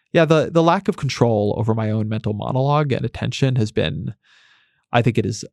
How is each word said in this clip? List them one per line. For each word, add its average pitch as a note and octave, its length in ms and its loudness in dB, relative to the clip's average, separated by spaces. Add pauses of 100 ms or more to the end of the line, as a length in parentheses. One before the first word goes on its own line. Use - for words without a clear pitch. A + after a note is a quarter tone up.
(140)
yeah, E3 120 4
the, D#3 260 2
the E3 120 2
lack E3+ 240 2
of G#3 100 -2
control A2+ 600 0
over A2 180 0
my A2 160 -2
own G#2+ 180 -2
mental A2 240 -4
monologue C3+ 580 0
and A#2+ 140 -2
attention B2+ 500 -2
has G#2+ 160 0
been, - 440 -4 (760)
I A#2+ 120 4
think A#2 160 2
it G#2 80 0
is, G#2+ 260 -6